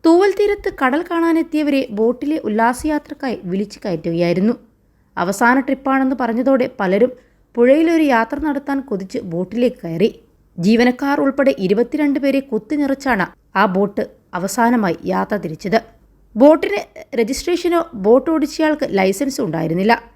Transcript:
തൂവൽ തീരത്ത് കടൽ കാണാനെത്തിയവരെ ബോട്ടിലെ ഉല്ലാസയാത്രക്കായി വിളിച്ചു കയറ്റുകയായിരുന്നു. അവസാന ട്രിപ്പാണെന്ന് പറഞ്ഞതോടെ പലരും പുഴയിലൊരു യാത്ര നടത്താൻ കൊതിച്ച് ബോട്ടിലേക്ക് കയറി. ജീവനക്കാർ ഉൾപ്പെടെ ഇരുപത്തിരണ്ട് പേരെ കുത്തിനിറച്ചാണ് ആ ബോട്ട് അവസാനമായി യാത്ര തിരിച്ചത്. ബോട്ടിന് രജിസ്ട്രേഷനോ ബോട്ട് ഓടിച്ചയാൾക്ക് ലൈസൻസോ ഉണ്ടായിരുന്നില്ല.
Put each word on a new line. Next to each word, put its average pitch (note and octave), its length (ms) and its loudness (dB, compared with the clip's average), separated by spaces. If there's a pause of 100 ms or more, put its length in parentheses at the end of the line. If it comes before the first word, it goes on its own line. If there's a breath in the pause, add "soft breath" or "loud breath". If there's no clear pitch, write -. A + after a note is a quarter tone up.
തൂവൽ F4+ 340 6
തീരത്ത് G#4 300 0 (120)
കടൽ C#4 260 0
കാണാനെത്തിയവരെ D#4+ 720 0 (200)
ബോട്ടിലെ B3 380 0 (100)
ഉല്ലാസയാത്രക്കായി B3+ 880 -2 (140)
വിളിച്ചു G3+ 320 -6
കയറ്റുകയായിരുന്നു. F3 680 0 (720)
അവസാന A#3+ 440 2
ട്രിപ്പാണെന്ന് C4+ 540 -2
പറഞ്ഞതോടെ B3 460 0 (120)
പലരും G#3 320 2 (440 soft breath)
പുഴയിലൊരു D#4 500 4 (100)
യാത്ര A3+ 220 0 (100)
നടത്താൻ C#4 300 -4 (120)
കൊതിച്ച് F#3+ 320 -6 (100)
ബോട്ടിലേക്ക് F#3 540 -2
കയറി. E3 240 0 (560)
ജീവനക്കാർ B3 580 2
ഉൾപ്പെടെ C4+ 320 0 (100)
ഇരുപത്തിരണ്ട് A#3+ 600 0
പേരെ C4+ 160 2 (100)
കുത്തിനിറച്ചാണ് C4+ 760 -2 (340)
ആ G#3+ 40 6 (120)
ബോട്ട് G3+ 280 -2 (340)
അവസാനമായി G#3+ 580 0 (160)
യാത്ര F#3+ 220 -2 (100)
തിരിച്ചത്. F3+ 340 -4 (640)
ബോട്ടിന് D#4+ 420 4 (380)
രജിസ്ട്രേഷനോ E4+ 600 -2 (240)
ബോട്ട് B3 300 4
ഓടിച്ചയാൾക്ക് D4+ 520 -2 (120)
ലൈസൻസോ F#3+ 480 -2
ഉണ്ടായിരുന്നില്ല. E3 460 0 (220)